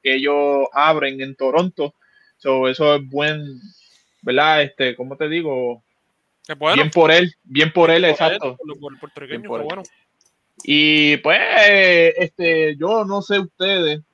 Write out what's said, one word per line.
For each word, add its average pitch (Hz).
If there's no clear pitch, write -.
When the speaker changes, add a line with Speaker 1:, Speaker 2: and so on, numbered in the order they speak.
Speaker 1:
que 135
ellos 143
abren 143
en 135
Toronto. 151
So, 131
eso 147
es 139
buen, 143
¿verdad? 147
Este, 131
¿cómo 131
te 151
digo? 127
Speaker 2:
Es 156
bueno. 156
Speaker 1:
Bien 156
por 160
él, 175
bien 147
por 165
él, 170
Speaker 2:
Bien 160
por 165
él, 156
Speaker 1:
exacto. 135
Speaker 2:
por 151
lo, 147
por 143
el -
puertorriqueño, 143
Speaker 1:
Bien 208
por 117
Speaker 2:
qué 113
Speaker 1:
él. 147
Speaker 2:
bueno. 185
Speaker 1:
Y 151
pues, 170
este, 160
yo 202
no 196
sé 202
ustedes 175